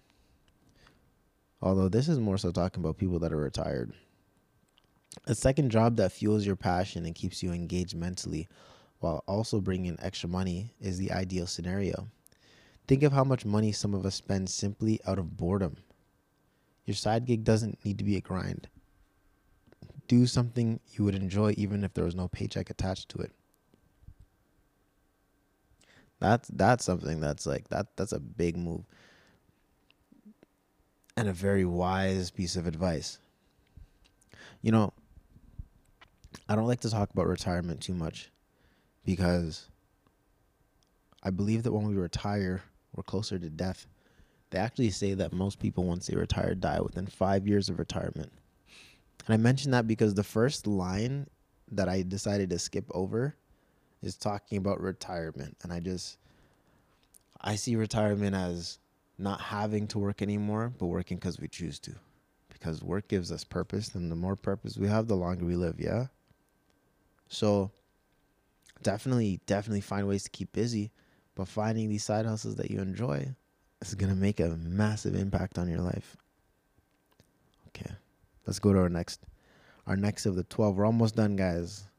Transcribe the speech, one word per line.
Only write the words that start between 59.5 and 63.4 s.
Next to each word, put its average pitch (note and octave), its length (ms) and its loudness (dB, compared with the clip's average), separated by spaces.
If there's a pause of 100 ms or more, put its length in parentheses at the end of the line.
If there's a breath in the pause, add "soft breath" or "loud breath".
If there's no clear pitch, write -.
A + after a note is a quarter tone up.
to A2 100 -4
work G2+ 220 -2
anymore, G#2 580 -2
but F#2 80 -2
working F2+ 320 -2
'cause F2+ 200 -6
we D2+ 100 -10
choose D#2 300 -8
to. - 160 -16 (540)
Because - 340 -8
work F2+ 260 -4
gives F2+ 240 -2
us - 120 -8